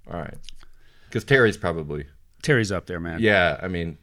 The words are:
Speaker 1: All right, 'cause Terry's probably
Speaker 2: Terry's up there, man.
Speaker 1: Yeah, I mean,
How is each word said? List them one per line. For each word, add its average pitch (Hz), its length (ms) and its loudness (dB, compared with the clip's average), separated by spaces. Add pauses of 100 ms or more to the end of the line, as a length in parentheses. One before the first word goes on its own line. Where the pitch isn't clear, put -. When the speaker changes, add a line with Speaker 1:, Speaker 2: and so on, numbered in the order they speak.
(100)
Speaker 1:
All 85 80 -8
right, - 160 -10 (760)
'cause - 140 -4
Terry's 120 320 6
probably 76 500 -4 (360)
Speaker 2:
Terry's 113 300 2
up 87 140 -4
there, 87 140 -6
man. 82 200 -6
Speaker 1:
Yeah, 95 420 4
I 92 60 -4
mean, 85 340 -6